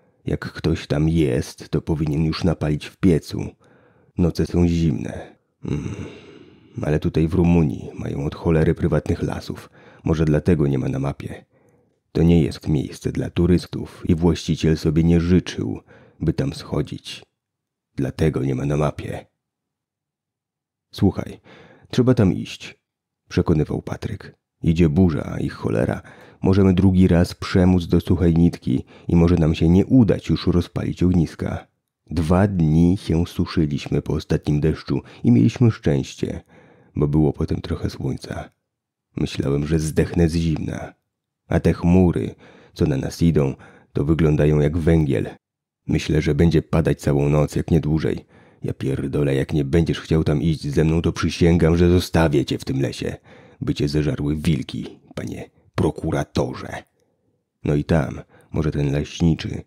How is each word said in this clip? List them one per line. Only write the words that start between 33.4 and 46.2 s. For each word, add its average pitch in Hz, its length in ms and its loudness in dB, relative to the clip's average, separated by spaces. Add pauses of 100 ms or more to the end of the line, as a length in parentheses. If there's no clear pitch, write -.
po - 120 -6
ostatnim 76 460 -2
deszczu 73 420 -2 (220)
i 117 80 4
mieliśmy 117 400 4
szczęście, - 720 -4 (540)
bo 73 120 0
było 73 260 2
potem - 280 -4
trochę - 280 -6
słońca. - 600 -10 (680)
Myślałem, 71 520 -2
że 80 120 0
zdechnę 80 500 0
z 80 60 -2
zimna. - 580 -4 (540)
A 95 120 0
te 85 140 2
chmury, 85 600 2 (380)
co - 120 -2
na 71 120 0
nas - 240 -8
idą, 76 340 2 (380)
to 71 120 -2
wyglądają 76 540 2
jak 73 180 0
węgiel. 76 520 0 (580)
Myślę, 78 340 0